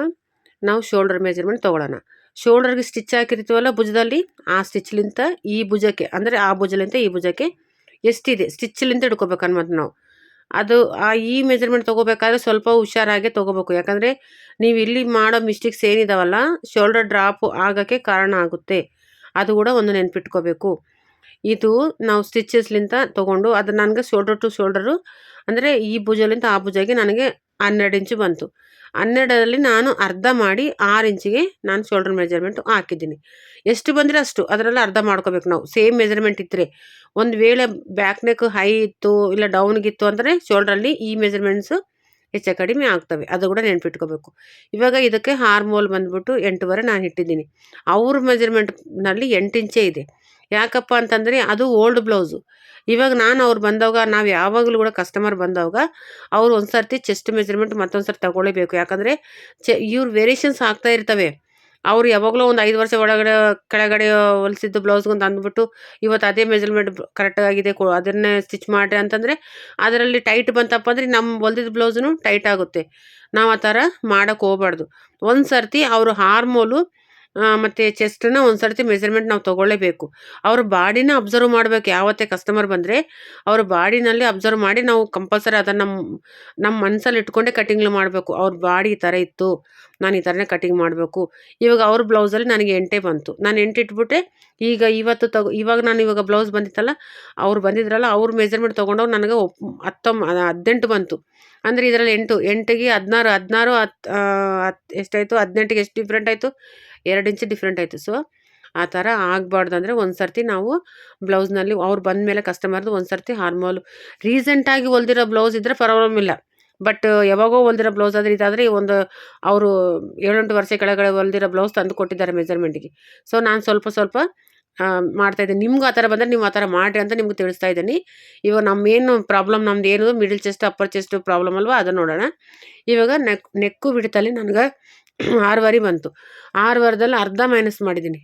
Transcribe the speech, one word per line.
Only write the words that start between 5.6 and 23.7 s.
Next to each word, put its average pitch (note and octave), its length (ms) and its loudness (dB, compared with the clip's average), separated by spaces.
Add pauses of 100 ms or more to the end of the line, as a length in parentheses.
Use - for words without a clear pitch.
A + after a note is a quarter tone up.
ಭುಜಕ್ಕೆ, G3+ 420 0
ಅಂದ್ರೆ A3 320 -2
ಆ G3 160 2
ಭುಜಲಿಂತ F#3+ 420 -2
ಈ A#3+ 120 2
ಭುಜಕ್ಕೆ F3+ 380 -4 (580)
ಎಷ್ಟಿದೆ A3+ 460 0
ಸ್ಟಿಚ್ಲಿಂತ B3 540 -4
ಹಿಡ್ಕೋಬೇಕು F#3 420 -2
ಅನ್ಮತ್ F3 240 -2
ನಾವು. D#3+ 340 -4 (480)
ಅದು, A3+ 400 2
ಆ, G#3+ 220 0
ಈ A#3 300 -2
ಮೆಜರ್ಮೆಂಟ್ A#3+ 420 0
ತೊಗೋಬೇಕಾದ್ರೆ A3+ 520 0
ಸ್ವಲ್ಪ A3+ 320 0
ಹುಷಾರಾಗೆ G#3+ 600 2
ತೊಗೋಬೇಕು. F#3+ 440 -4
ಯಾಕಂದ್ರೆ G3+ 400 0 (460)
ನೀವು A3+ 180 2
ಇಲ್ಲಿ A#3+ 260 0
ಮಾಡೋ A3+ 420 2
ಮಿಸ್ಟೇಕ್ಸ್ A3 400 -4
ಏನಿದಾವಲ್ಲ, G3+ 500 2 (380)
ಶೋಲ್ಡರ್ A3 340 2
ಡ್ರಾಪ್ G3+ 480 0
ಆಗಕ್ಕೆ G3+ 440 0
ಕಾರಣ G3 340 0
ಆಗುತ್ತೆ. E3+ 560 -2 (460)
ಅದು G3 180 0
ಕೂಡ G#3 140 2
ಒಂದು A3 260 2
ನೆನ್ಪಿಟ್ಕೋಬೇಕು. F3+ 880 -4 (640)
ಇದು A3 560 0
ನಾವು G#3 220 0
ಸ್ಟಿಚಸ್ಲಿಂತ A3 720 -2 (220)
ತೊಗೊಂಡು G3 360 0
ಅದು G#3 200 0